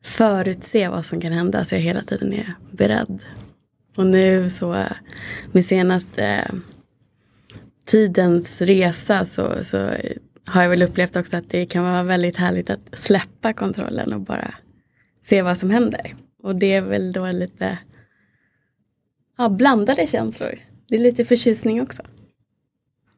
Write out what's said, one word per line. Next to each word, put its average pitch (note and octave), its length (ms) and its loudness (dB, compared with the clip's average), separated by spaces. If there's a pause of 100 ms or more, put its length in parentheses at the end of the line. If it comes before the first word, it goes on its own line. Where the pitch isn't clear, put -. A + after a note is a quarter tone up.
förutse F#3+ 840 0
vad F3 180 -4
som E3+ 160 -6
kan E3 120 -4
hända, F3 320 0
så F#3 100 -4
jag F#3 40 0
hela E3+ 220 -2
tiden - 320 -4
är G#3 200 -8 (180)
beredd. G3+ 480 0 (760)
Och F#3+ 100 2
nu F#3 440 4
så, F3 360 -4 (680)
med F3+ 140 4
senaste F3+ 840 0 (1300)
tidens F3+ 760 4
resa F#3 640 2
så, - 380 -4
så - 140 -4 (680)
har F#3 160 2
jag F3 80 4
väl F3+ 140 4
upplevt F3+ 320 0
också F3+ 220 -4
att F3 120 -8
det F3+ 160 -2
kan F3 180 -2
vara F3+ 200 0
väldigt F3+ 340 0
härligt F3+ 320 -2
att G3+ 240 -8
släppa - 600 0
kontrollen - 600 -6
och - 80 -6
bara - 320 -6 (800)
se G3 100 6
vad F3+ 160 0
som F#3 120 -2
händer. - 460 0 (280)
Och G3 160 -4
det G3 140 2
är F#3+ 80 2
väl F#3+ 300 -4
då F#3 200 -4
lite, F3+ 460 -4 (1600)
ja, A#3+ 120 2
blandade G#3+ 580 4
känslor. - 520 -4 (280)
Det A#3+ 80 0
är A3 40 2
lite A#3+ 260 4
förtjusning A#3 560 2
också. - 200 -8 (1160)